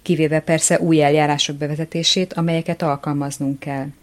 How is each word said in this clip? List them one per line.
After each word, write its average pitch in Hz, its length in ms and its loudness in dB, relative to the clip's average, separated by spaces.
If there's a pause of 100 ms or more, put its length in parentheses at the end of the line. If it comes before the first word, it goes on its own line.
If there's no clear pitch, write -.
kivéve 156 380 2
persze 165 400 2
új 165 240 4
eljárások 147 520 2
bevezetését, 160 760 -2
amelyeket 165 480 -2
alkalmaznunk 143 800 -2
kell. 139 280 -6 (140)